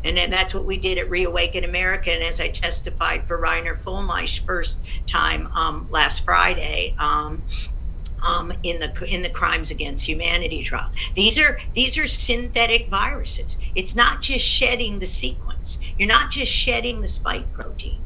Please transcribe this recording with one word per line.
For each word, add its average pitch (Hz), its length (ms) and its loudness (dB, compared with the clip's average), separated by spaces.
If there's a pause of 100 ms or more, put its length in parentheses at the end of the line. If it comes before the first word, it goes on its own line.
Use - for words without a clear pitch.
And 160 140 0
then 175 120 2
that's 185 240 0
what 190 120 0
we 190 100 0
did 185 220 0
at 175 120 -2
Reawaken 175 540 0
America, 180 480 0
and 165 100 0
as 165 200 -2
I 170 80 0
testified 165 760 -2
for 170 140 -2
Reiner 165 420 -2
Fullmeisch 180 640 -2
first - 380 0 (240)
time, 160 480 2
um, 160 340 -2
last 151 360 0
Friday, 175 720 0
um, 151 420 -2 (840)
um, 170 380 0
in 170 180 -2
the, 151 120 -4 (160)
in 180 160 -2
the 175 60 -2
Crimes 165 420 0
Against 147 360 -2
Humanity 165 540 0
trial. - 300 -2 (240)
These 214 240 6
are, 285 200 4 (140)
these 247 240 2
are 311 80 2
synthetic 233 840 2
viruses. - 720 0 (160)
It's 185 220 0
not 220 260 4
just - 240 2
shedding 233 540 2
the 180 80 -2
sequence. - 720 -2 (180)
You're 202 100 2
not 262 220 4
just 262 220 -2
shedding 233 500 0
the 202 60 0
spike - 460 -2
protein. - 520 -4